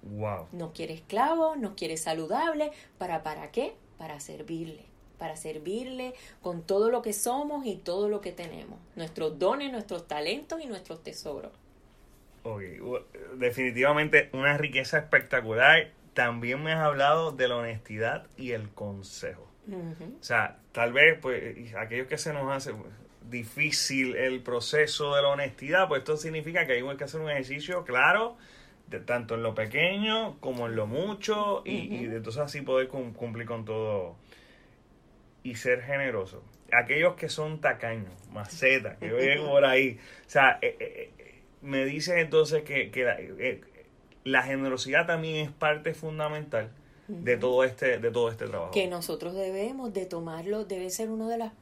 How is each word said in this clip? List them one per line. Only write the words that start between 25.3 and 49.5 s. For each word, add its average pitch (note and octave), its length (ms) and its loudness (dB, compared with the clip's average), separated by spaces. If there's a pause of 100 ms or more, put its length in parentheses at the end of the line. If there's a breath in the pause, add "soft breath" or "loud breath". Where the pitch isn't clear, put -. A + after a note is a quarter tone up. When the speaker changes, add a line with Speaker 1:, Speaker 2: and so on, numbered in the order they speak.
Speaker 1:
pues D3+ 140 2
esto D3+ 160 -2
significa D#3+ 500 -2
que C3+ 60 2
hay C3 240 0
que C#3+ 80 -6
hacer D#3 160 -6
un D#3 100 -4
ejercicio D3 540 -4
claro, F3 520 4 (520 loud breath)
de, G2 100 -8
tanto A#2 380 -2
en A2+ 80 -2
lo A2 100 0
pequeño F#3+ 840 0
como B2 260 -4
en A2+ 80 -4
lo A2 140 0
mucho, G3+ 760 -2
y, - 220 -4
Speaker 2:
Ujú. G3+ 80 -6
Speaker 1:
y A#2+ 100 -6 (120)
entonces A2+ 260 -6
así C#3+ 180 -6
poder C3 280 0
cum-, B2+ 240 -8
cumplir A#2 340 -8
con A2+ 180 -6
todo G#2+ 520 -2 (1300 loud breath)
y B2 140 -8
ser B2 260 2
generoso. A#2+ 600 -4 (300)
Aquellos C#3 440 4
que D#3+ 120 -6
son D#3 320 -6
tacaños, A2+ 520 -2 (200)
macetas, G#2+ 680 2
que G#2 120 -6
ven C3+ 300 4
Speaker 2:
<laughs> D3+ 60 -2
Speaker 1:
por C#3 180 8
ahí, C3 340 6 (280 loud breath)
o - 40 -20
sea, C3+ 320 8
eh, - 160 0
eh, - 400 -10
eh, - 160 -20 (280)
me C#3 220 0
dices D#3 340 0
entonces D#3 440 4
que, C3+ 280 -2
que B2+ 140 0
la, A#2 140 2
eh, F#2+ 420 -4 (640)
la C3 180 4
generosidad C3+ 640 0
también D#3+ 300 -2
es D3+ 140 -2
parte D3+ 440 0
fundamental D3+ 760 -4 (380 soft breath)
de E3+ 260 -2
Speaker 2:
Ujú. A2+ 60 -4
Speaker 1:
todo B2+ 240 4
este, B2+ 340 2
de A#2 140 0
todo A#2 180 2
este A2+ 160 -8
trabajo. F#2 260 -6
Speaker 2:
Que F#3+ 140 2
nosotros E3+ 480 -4
debemos G3+ 580 -4